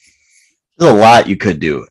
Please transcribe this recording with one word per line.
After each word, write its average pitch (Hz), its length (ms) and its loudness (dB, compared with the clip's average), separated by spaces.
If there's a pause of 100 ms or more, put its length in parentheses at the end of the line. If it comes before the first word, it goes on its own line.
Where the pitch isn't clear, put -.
(800)
There's 160 140 2
a - 20 2
lot 110 340 2
you 95 80 -6
could 90 220 -6
do. 73 320 -8